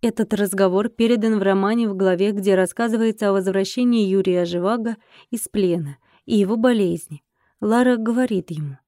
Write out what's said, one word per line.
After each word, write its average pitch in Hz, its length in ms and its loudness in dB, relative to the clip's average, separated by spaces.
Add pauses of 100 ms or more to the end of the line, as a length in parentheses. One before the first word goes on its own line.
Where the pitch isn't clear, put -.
Этот 220 320 -2
разговор 196 540 0
передан 226 520 0
в 196 40 -2
романе 202 460 0
в 202 40 -4
главе, 190 380 0
где 196 240 2
рассказывается 220 720 0
о 196 40 2
возвращении 196 760 0
Юрия 185 380 2
Живаго 208 500 -2 (340)
из - 200 -8
плена 170 480 -2 (280)
и 226 120 0
его 202 180 2
болезни. 202 680 -2 (380)
Лара 240 380 2
говорит 226 520 -2
ему 151 280 -8 (100)